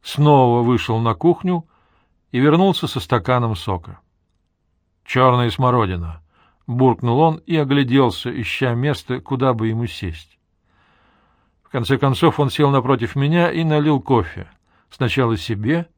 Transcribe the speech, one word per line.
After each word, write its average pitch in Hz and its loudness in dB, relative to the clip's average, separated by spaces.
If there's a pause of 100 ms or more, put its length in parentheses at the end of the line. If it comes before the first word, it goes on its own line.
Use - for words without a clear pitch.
снова 131 4
вышел 117 0
на 113 0
кухню 175 -2 (640)
и 123 -2
вернулся 160 2
со - -6
стаканом 120 -2
сока. 92 -8 (1080)
«Чёрная 123 2
смородина!» 95 -2 (420)
буркнул 123 2
он 160 2
и 165 -2
огляделся, 135 0 (120)
ища 120 -4
место, 127 -4
куда 131 -2
бы 113 -2
ему 113 -4
сесть. - -10 (1200)
В - -20
конце 131 -2
концов 143 0
он 139 2
сел 147 0
напротив 127 0
меня 160 0
и 165 -2
налил 151 2
кофе. 95 -2 (420)
Сначала 120 -2
себе, 117 -4 (100)